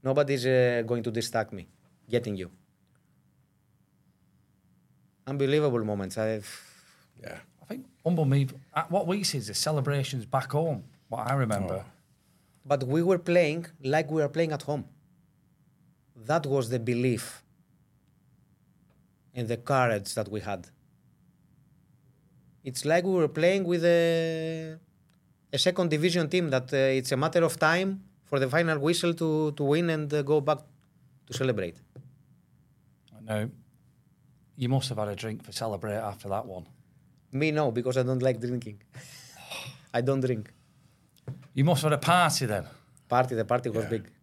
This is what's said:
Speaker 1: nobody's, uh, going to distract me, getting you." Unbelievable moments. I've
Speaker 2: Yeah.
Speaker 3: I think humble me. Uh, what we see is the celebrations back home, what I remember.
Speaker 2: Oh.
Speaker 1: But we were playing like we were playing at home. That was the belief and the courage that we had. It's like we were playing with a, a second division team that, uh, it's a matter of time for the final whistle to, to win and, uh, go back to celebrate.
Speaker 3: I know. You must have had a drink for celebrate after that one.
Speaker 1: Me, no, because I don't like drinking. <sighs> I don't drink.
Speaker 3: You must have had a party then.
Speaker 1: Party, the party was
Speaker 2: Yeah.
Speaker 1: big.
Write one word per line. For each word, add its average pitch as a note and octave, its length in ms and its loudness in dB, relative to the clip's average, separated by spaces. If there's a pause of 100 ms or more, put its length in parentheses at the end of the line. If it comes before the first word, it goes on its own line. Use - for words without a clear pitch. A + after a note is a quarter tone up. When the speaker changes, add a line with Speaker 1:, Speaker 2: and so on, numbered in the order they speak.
Speaker 1:
nobody's, C3+ 420 2
uh, B2 420 4
going A#2+ 160 0
to A#2 80 -2
distract A2 420 -2
me, F2+ 140 -12 (420)
getting G#2+ 280 -2
you." F2+ 120 -10 (2750)
Unbelievable C#3 580 2
moments. G2+ 340 -4
I've A2 320 -4 (720)
Speaker 2:
Yeah. - 180 -14 (220)
Speaker 3:
I - 40 -20
think C4 200 -12 (180)
humble D#3+ 220 2
me. C3+ 220 4 (260)
Uh, D#3 160 -2
what F3 180 0
we G3 160 -2
see D3+ 160 -2
is G#2 80 -8
the - 60 -10
celebrations C#3 720 -2
back - 260 -2
home, D3+ 320 -2 (260)
what A2 200 -6
I C3 40 0
remember. G2+ 520 0
Speaker 2:
Oh. - 60 -20 (760)
Speaker 1:
But C3+ 180 0
we C#3 200 2
were F3+ 160 4
playing E3+ 460 2 (180)
like D3 260 0
we D#3 120 0
were C#3+ 80 2
playing D#3+ 240 0
at C#3+ 100 -6
home. D3 220 -4 (1300)
That C#3+ 300 0
was C3 240 0
the B2 100 -2
belief A#2+ 640 -2 (1900)
and A#2+ 140 -4
the A#2 100 -2
courage A#2 580 0
that G#2 140 -4
we G#2+ 120 -6
had. G2+ 280 -8 (1900)
It's B2+ 220 -8
like E3+ 180 4
we F#3+ 80 0
were E3+ 160 4
playing F#3 380 2
with E3+ 200 0
a, E3 920 2 (760)
a C#3 40 -2
second F3+ 320 2
division D#3+ 400 2
team F3 200 0
that, B2+ 240 0
uh, C#3 40 2 (220)
it's B2+ 120 -4
a C3+ 60 2
matter E3 260 2
of E3 160 0
time F#3 440 2 (220)
for C#3+ 140 0
the C3+ 100 2
final D#3+ 300 2
whistle E3+ 340 2
to, D#3 400 0
to D3 100 -4
win D#3+ 260 2
and, D3+ 240 -2
uh, D3+ 80 0
go D3 200 2
back D3 180 0 (680)
to A#2+ 60 -12
celebrate. G#2+ 440 -2 (1400)
Speaker 3:
I A2 40 -20
know. A2 280 -4 (1080)
You B2 120 -2
must C3 200 0
have A2 80 -6
had G#2+ 120 -2
a G2+ 60 -6
drink A2+ 280 -8
for - 100 -20
celebrate G#2 420 -4 (160)
after G2+ 180 -14
that G2 160 -4
one. F2+ 200 -12 (640)
Speaker 1:
Me, D3+ 200 0
no, D3+ 200 2
because B2 240 -2
I C3 80 2
don't B2+ 180 0
like B2+ 200 2
drinking. A#2 400 -6 (540)
<sighs> - 580 -16
I A#2+ 80 2
don't C3+ 180 2
drink. B2+ 320 -2 (1000)
Speaker 3:
You C3+ 100 2
must D3 200 4
have D3+ 80 2
had C#3+ 80 2
a - 40 -8
party E3+ 440 4
then. G#2 180 -2 (420)
Speaker 1:
Party, B2+ 280 2
the A2 100 0
party B2 240 0
was A2 140 -2
Speaker 2:
Yeah. - 80 -6
Speaker 1:
big. G#2+ 180 -4 (140)